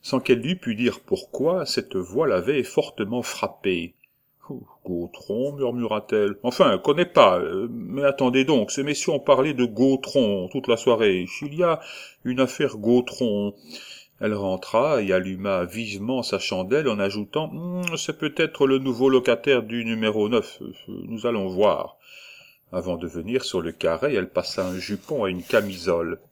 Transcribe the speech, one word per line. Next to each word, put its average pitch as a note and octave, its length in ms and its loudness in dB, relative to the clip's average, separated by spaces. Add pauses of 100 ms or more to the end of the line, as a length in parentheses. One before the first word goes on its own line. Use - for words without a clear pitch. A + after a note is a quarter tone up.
Sans C3 200 -2
qu'elle A#2+ 220 2
lui D#3+ 120 -2
pût B2 220 -4
dire A#2 240 -2
pourquoi, D#3 640 -2
cette - 300 -4
voix F#2+ 320 -2
l'avait A2+ 340 0
fortement A#2 600 -2
frappée. « F2+ 720 -4 (540)
Oh, B2+ 140 -12 (220)
Gautron, » G2+ 720 -6
murmura-t-elle. « A2 880 -2
Enfin, A#2+ 340 4
connais D3+ 260 2
pas, G2 360 6
euh, F2+ 280 -2
mais A#2+ 360 -6
attendez C3+ 400 4
donc, B2+ 260 2
ces C#3 140 -2
messieurs D3 260 -2
ont D3 80 0
parlé C#3+ 360 4
de B2 100 2
Gautron A2+ 880 2
toute F3 160 -4
la A#2+ 80 4
soirée. G#2+ 500 4 (160)
Il D3 100 -8
y E3+ 120 0
a E3 160 2 (420)
une B2 160 -4
affaire B2+ 380 0
Gautron. » G#2+ 800 0 (640)
Elle G#2+ 140 -2
rentra A2 680 0
et F#2+ 100 0
alluma F#2 520 0
vivement G#2+ 580 -6
sa G#2 160 -4
chandelle G2+ 480 0
en G#2+ 140 0
ajoutant, « G#2 520 -4
Hum, F3 440 -6
c'est D#3 220 -6
peut-être D3+ 500 0
le C3+ 100 4
nouveau C3 300 2
locataire B2+ 560 4
du A2+ 200 -6
numéro A2 440 0
neuf. A2 340 -2 (240)
Nous G2+ 400 -8
allons G#2+ 220 -2
voir. » F#2 480 2 (720)
Avant F2 280 -4
de E2+ 100 -6
venir F2+ 360 -4
sur - 160 -2
le E2 120 -6
carré, E2 420 0
elle F#2 160 -2
passa - 340 -2
un F#2 140 -6
jupon G#2 460 -4
à G2 40 0
une F2+ 140 -4
camisole. F2 760 0 (120)